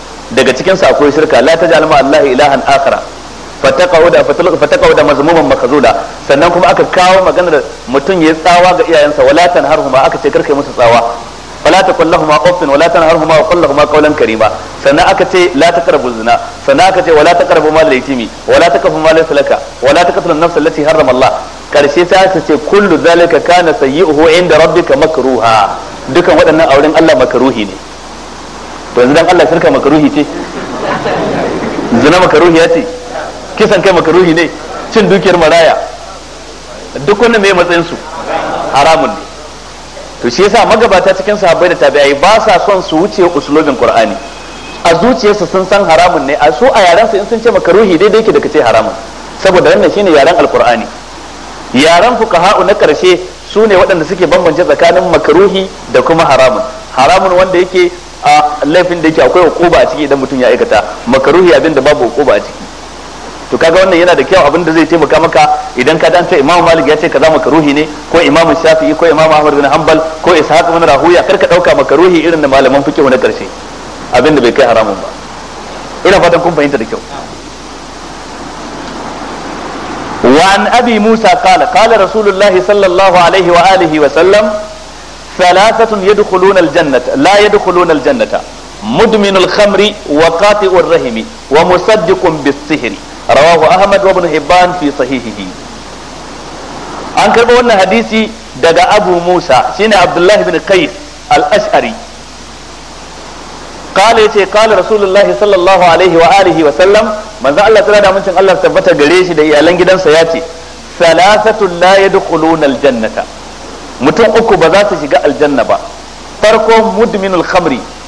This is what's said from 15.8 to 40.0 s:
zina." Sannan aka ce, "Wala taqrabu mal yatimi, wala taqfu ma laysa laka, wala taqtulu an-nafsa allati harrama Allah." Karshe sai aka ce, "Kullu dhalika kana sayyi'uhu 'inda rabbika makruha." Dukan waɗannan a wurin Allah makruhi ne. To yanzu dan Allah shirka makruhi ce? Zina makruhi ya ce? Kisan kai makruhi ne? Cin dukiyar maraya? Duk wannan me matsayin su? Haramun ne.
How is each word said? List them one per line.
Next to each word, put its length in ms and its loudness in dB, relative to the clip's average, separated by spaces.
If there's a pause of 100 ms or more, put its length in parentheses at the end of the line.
zina." 220 0 (260)
Sannan 240 2
aka 140 0
ce, 80 -2
"Wala 240 4
taqrabu 380 2
mal 200 2
yatimi, 360 -4 (180)
wala 240 4
taqfu 260 0
ma 160 2
laysa 220 0
laka, 240 0 (240)
wala 220 2
taqtulu 280 -2
an-nafsa 280 -2
allati 240 -2
harrama 260 2
Allah." 220 2 (400)
Karshe 340 2
sai 180 4
aka 220 0
ce, 80 0 (160)
"Kullu 260 2
dhalika 440 2
kana 340 2
sayyi'uhu 560 0
'inda 260 2
rabbika 400 2
makruha." 800 0 (400)
Dukan 240 2
waɗannan 320 2
a 80 4
wurin 160 2
Allah 240 4
makruhi 480 0
ne. 80 -12 (1200)
To 80 2
yanzu 120 2
dan 140 2
Allah 220 2
shirka 180 0
makruhi 460 2
ce? 100 0 (1800)
Zina 220 4
makruhi 340 4
ya 140 2
ce? 160 0 (680)
Kisan 260 2
kai 100 2
makruhi 400 2
ne? 160 0 (440)
Cin 180 2
dukiyar 260 2
maraya? 380 2 (1300)
Duk 140 2
wannan 240 2
me 100 2
matsayin 320 0
su? 120 -8 (760)
Haramun 380 2
ne. 120 -12 (1000)